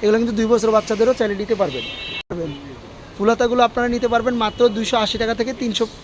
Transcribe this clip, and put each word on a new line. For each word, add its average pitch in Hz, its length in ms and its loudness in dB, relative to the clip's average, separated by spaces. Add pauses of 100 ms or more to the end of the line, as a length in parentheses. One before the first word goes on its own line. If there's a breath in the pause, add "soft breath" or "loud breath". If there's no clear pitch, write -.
এগুলো 214 180 4
কিন্তু 233 180 0
দুই 220 140 2
বছর 220 220 2
বাচ্চাদেরও 220 440 2
চাইলে 208 220 0
নিতে 208 200 0
পারবেন। 131 240 -2 (1300)
ফুল 202 160 2
হাতাগুলো 240 360 2
আপনারা 240 280 0
নিতে 240 180 0
পারবেন 240 300 2
মাত্র 214 180 0 (160)
দুইশো 226 180 -2 (100)
আশি 208 160 -4
টাকা 226 180 0
থেকে 226 120 -2 (100)
তিনশো 226 240 -2 (180)